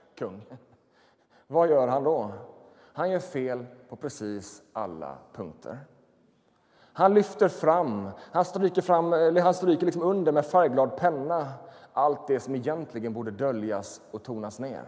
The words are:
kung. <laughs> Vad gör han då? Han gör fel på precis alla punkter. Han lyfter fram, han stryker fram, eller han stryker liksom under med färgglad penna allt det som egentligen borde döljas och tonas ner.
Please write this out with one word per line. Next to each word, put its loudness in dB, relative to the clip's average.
kung. -10
<laughs> -20
Vad 2
gör 4
han 0
då? 0
Han -2
gör 0
fel -6
på -18
precis -10
alla -8
punkter. -12
Han 4
lyfter 4
fram, 0
han 2
stryker -2
fram, 2
eller 4
han 6
stryker 2
liksom 0
under 2
med 2
färgglad 4
penna -2
allt 0
det 2
som -6
egentligen -6
borde -8
döljas -4
och -12
tonas -10
ner. -10